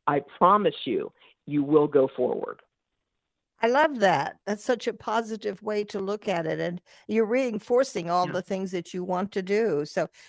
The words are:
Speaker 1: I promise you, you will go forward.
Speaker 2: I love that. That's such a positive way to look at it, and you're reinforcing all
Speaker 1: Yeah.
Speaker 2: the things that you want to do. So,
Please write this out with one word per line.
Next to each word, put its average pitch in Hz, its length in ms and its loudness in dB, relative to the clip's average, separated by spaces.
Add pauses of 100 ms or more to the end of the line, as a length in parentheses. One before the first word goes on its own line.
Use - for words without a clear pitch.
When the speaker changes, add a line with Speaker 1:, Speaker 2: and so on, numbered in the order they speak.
Speaker 1:
I 143 120 2
promise 180 680 4
you, 101 280 -2 (320)
you 147 180 0
will 147 240 6
go 139 220 4
forward. - 520 -4 (1000)
Speaker 2:
I 226 60 2
love 285 340 2
that. 156 440 2
That's 208 180 -6
such 247 240 -2
a 220 60 -2
positive 220 720 -6
way 208 220 -4
to 208 140 -8
look 202 280 -6
at 170 180 -2
it, 160 140 -2
and 175 220 -6 (260)
you're 220 180 2
reinforcing 240 840 0
all 180 180 2
Speaker 1:
Yeah. - 60 -8
Speaker 2:
the 185 80 -2
things 190 300 -6
that 180 220 -8
you 180 120 -6
want 185 280 -4
to 202 80 -4
do. 185 440 0
So, 165 240 -4 (200)